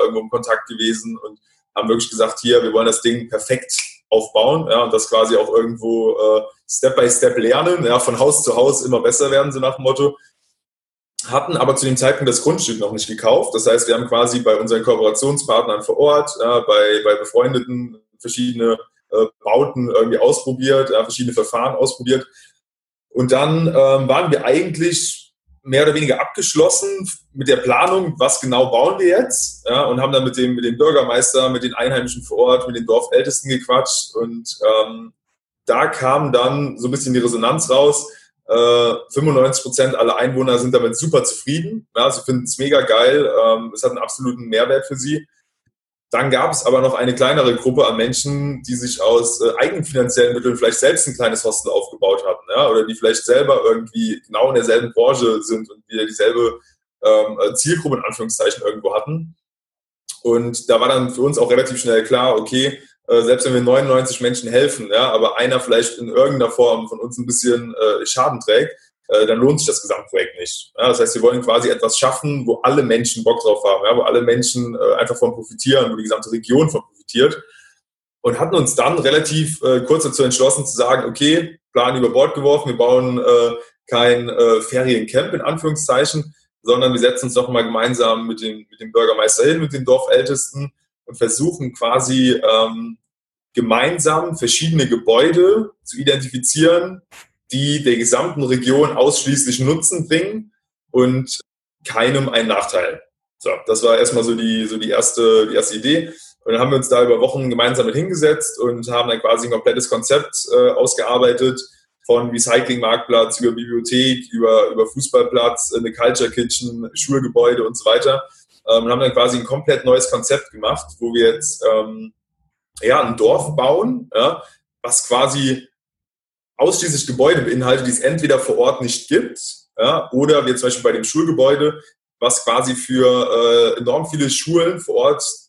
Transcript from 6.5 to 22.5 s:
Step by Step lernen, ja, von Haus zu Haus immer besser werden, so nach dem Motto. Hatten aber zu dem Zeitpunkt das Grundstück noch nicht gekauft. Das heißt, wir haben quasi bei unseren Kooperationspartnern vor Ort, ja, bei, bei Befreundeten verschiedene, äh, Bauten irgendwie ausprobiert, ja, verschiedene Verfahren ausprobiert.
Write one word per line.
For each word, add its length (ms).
Step 280
by 120
Step 280
lernen, 480
ja, 120
von 220
Haus 240
zu 140
Haus 260
immer 180
besser 300
werden, 220
so 80
nach 140
dem 80
Motto. 340
Hatten 280
aber 220
zu 80
dem 100
Zeitpunkt 320
das 140
Grundstück 380
noch 120
nicht 160
gekauft. 480
Das 120
heißt, 200
wir 80
haben 120
quasi 340
bei 160
unseren 260
Kooperationspartnern 1000
vor 160
Ort, 340
ja, 180
bei, 460
bei 100
Befreundeten 840
verschiedene, 580
äh, 140
Bauten 480
irgendwie 280
ausprobiert, 720
ja, 140
verschiedene 300
Verfahren 440
ausprobiert. 500